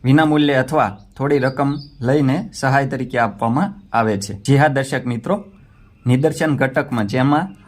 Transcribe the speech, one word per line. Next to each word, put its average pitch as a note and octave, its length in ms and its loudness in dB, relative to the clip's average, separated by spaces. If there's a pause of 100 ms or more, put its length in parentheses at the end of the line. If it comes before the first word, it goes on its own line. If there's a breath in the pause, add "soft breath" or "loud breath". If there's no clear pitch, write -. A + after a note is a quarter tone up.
વિનામૂલ્યે D3 520 4
અથવા B2+ 420 0 (180)
થોડી C#3+ 220 0
રકમ C3+ 320 0 (300)
લઈને C#3 520 0
સહાય C3+ 340 2
તરીકે B2+ 320 -4
આપવામાં A#2+ 560 0 (180)
આવે A2 260 0
છે. G2 160 -8
જી C#3 220 0
હા D3 120 4
દર્શક C3+ 380 -2
મિત્રો, B2 380 -4 (640 soft breath)
નિદર્શન D3 500 2
ઘટકમાં C3 500 -2
જેમાં D3 500 0 (120)